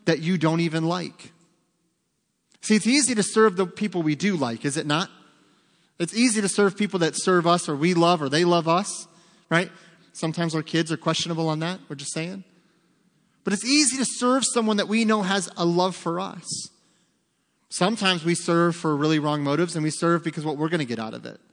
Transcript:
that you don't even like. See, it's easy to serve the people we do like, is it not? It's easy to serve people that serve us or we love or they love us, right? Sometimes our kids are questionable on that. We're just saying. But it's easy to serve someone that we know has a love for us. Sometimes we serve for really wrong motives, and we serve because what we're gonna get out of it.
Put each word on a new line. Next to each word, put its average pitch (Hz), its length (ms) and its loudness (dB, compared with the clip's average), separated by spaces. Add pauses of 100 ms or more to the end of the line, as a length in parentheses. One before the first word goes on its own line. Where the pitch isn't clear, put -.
that 156 140 2
you 170 200 0
don't 160 220 2
even 160 240 -2
like. 170 460 -6 (1300)
See, 214 140 2
it's 202 120 2
easy 254 260 2
to 214 80 0
serve 220 340 4
the 185 120 0
people 190 340 -4
we 151 140 2
do 185 200 0
like, 120 300 -4
is 139 120 -2
it 151 100 -6
not? 156 240 0 (880)
It's 170 160 -4
easy 220 260 2
to 196 80 0
serve 202 260 2
people 196 240 -2
that 156 160 2
serve 180 300 2
us 170 240 2
or 151 60 -2
we 165 180 2
love 170 300 4
or 135 60 -4
they 151 140 2
love 170 240 2
us, 175 380 -2 (460)
right? 165 200 0 (400)
Sometimes 165 440 -4
our 156 80 -2
kids 165 280 -2
are 156 60 -2
questionable 160 500 -2
on 156 120 -2
that. 175 280 -6
We're 147 80 -12
just 143 180 -12
saying. 180 300 -8 (1000)
But 190 100 0
it's 208 100 -4
easy 262 340 4
to 262 80 0
serve 247 380 2
someone 220 340 2
that 185 100 0
we 220 180 2
know 214 160 2
has 190 340 -2
a 175 100 -2
love 175 300 2
for 170 240 -6
us. - 500 -10 (1000)
Sometimes 185 560 0
we 170 100 2
serve 170 400 2
for 156 220 -2
really 156 200 2
wrong 147 260 -2
motives, 160 320 0
and 156 80 -2
we 156 80 0
serve 170 320 0
because 156 200 -6
what 147 140 -4
we're 156 100 -2
gonna 160 160 -2
get 117 160 -6
out 113 140 -8
of 117 120 -14
it. - 140 -14 (140)